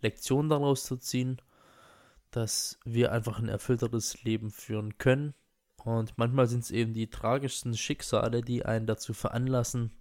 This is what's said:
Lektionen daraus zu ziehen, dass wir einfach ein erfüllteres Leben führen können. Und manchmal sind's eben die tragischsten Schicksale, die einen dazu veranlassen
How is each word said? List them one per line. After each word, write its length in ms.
Lektionen 480
daraus 360
zu 120
ziehen, 440
dass 540
wir 260
einfach 280
ein 100
erfüllteres 720
Leben 280
führen 480
können. 360
Und 360
manchmal 280
sind's 240
eben 220
die 180
tragischsten 680
Schicksale, 680
die 220
einen 220
dazu 260
veranlassen 760